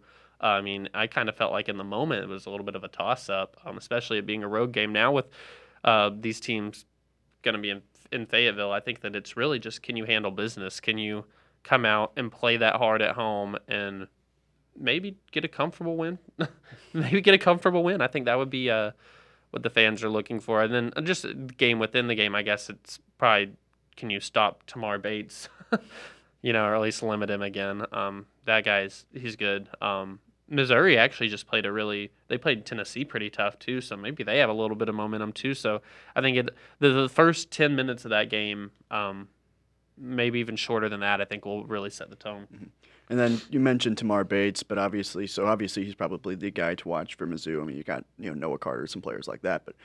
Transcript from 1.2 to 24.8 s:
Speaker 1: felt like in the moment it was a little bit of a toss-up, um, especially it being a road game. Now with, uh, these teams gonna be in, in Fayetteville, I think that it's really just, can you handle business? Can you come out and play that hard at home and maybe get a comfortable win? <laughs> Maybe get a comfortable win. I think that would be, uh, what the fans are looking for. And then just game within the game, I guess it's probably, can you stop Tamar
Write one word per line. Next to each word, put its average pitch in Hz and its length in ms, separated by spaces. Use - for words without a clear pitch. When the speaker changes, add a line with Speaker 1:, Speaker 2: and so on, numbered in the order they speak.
Speaker 1:
felt - 220
like 104 160
in 101 80
the 98 80
moment 107 380
it 95 40
was 95 200
a - 20
little 101 160
bit 101 100
of 95 80
a 95 60
toss-up, 98 760
um, 98 140
especially 117 400
it 101 80
being 107 180
a 104 40
road 113 260
game. 107 180
Now 113 220
with, 139 160
uh, 107 240
these 113 220
teams 107 440
gonna 110 160
be 104 100
in, 98 120
in 117 140
Fayetteville, 104 460
I 101 100
think - 200
that 104 140
it's - 220
really 135 200
just, 110 260
can 123 120
you 113 80
handle 107 280
business? 104 500
Can 110 160
you 104 260
come 123 220
out 107 320
and 123 120
play 117 280
that 113 180
hard 110 260
at - 140
home 104 420
and 101 380
maybe 170 380
get 156 140
a - 20
comfortable 165 480
win? 165 220
<laughs> - 560
Maybe 160 280
get 196 140
a - 20
comfortable 175 460
win. 175 180
I 127 60
think 131 180
that 120 120
would 135 120
be, 127 200
uh, 110 220
what 117 120
the 117 60
fans 110 340
are 110 60
looking 107 300
for. 110 220
And 110 120
then 120 180
just 180 200
game 117 220
within 120 280
the 117 80
game, 104 200
I 104 60
guess 104 280
it's - 300
probably, 104 360
can 113 140
you 101 100
stop - 460
Tamar 107 320